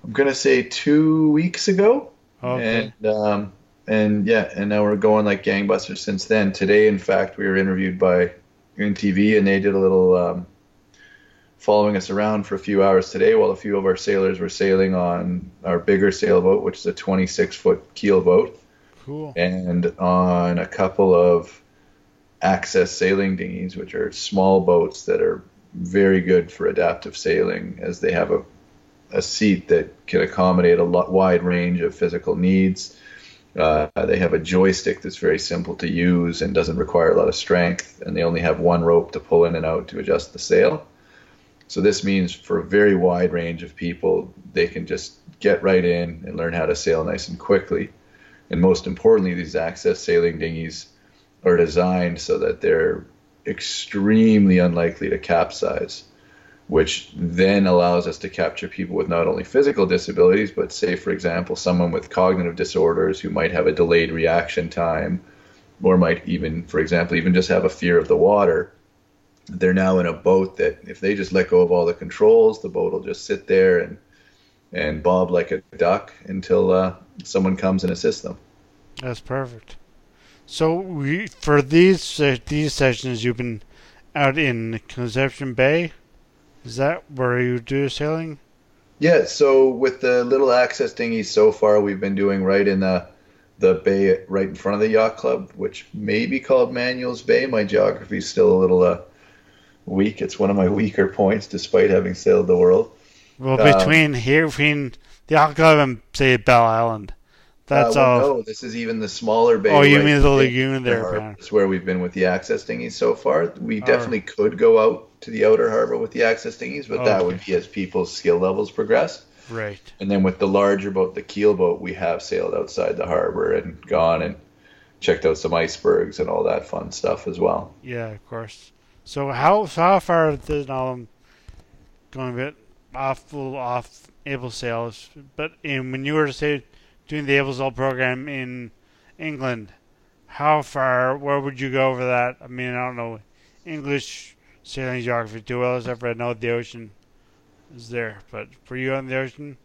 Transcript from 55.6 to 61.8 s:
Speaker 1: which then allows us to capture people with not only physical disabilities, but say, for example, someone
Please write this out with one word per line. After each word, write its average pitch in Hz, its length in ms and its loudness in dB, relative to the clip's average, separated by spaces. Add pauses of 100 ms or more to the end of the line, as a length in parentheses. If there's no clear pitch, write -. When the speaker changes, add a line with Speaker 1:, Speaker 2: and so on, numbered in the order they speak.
Speaker 1:
which - 480 -2
then 95 520 2
allows 87 400 2
us 80 120 -8
to - 100 -10
capture - 380 -6
people 90 300 -8
with - 100 -2
not 85 200 0
only - 180 -4
physical 139 400 2
disabilities, 90 640 2
but - 220 -6
say, - 240 -4
for - 140 -6
example, 87 440 -4
someone 87 360 0